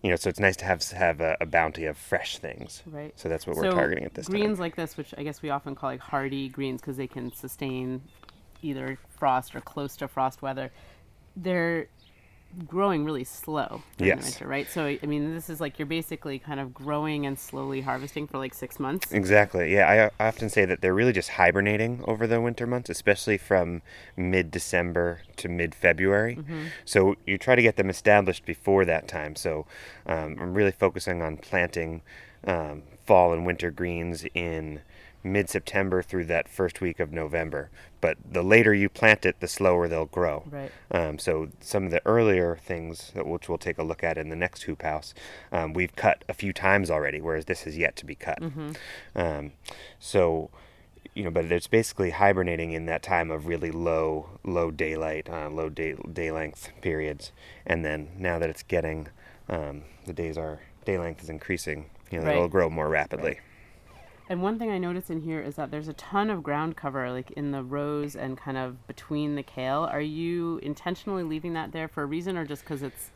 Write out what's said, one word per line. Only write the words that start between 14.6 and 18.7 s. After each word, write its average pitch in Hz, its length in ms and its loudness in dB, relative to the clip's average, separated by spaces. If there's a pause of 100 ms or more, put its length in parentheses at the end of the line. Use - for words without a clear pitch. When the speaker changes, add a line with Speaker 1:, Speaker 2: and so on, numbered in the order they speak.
Speaker 2:
So, 156 160 -2
I 143 200 -4
mean, 147 300 -2
this 165 140 -10
is 156 100 -8
like 147 180 -6
you're 151 80 -4
basically 156 540 -6
kind 139 220 -6
of 127 120 -8
growing 147 520 -2
and 135 120 -4
slowly 135 440 -6
harvesting 135 440 -4
for, 135 120 -10
like, 131 160 -6
six - 260 -12